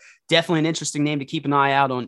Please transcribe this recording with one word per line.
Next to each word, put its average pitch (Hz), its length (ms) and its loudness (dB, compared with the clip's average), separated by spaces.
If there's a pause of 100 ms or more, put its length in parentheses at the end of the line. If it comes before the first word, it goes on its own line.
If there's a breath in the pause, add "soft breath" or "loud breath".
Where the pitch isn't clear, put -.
(300 loud breath)
definitely 165 300 2
an 151 80 2
interesting 151 360 -4
name 147 160 -2
to 139 60 -8
keep 151 180 -6
an 143 80 -2
eye 139 220 2
out 139 180 2
on 123 160 -6